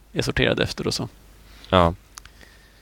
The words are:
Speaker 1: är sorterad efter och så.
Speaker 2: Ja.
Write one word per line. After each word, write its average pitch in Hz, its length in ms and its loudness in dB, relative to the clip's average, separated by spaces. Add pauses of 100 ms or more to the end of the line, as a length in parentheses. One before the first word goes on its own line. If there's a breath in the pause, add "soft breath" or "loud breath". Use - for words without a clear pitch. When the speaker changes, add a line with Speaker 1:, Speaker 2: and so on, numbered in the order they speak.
(120)
Speaker 1:
är - 100 -4
sorterad - 380 0
efter - 260 -4
och - 80 -2
så. - 140 -8 (600 loud breath)
Speaker 2:
Ja. 90 260 4 (880 soft breath)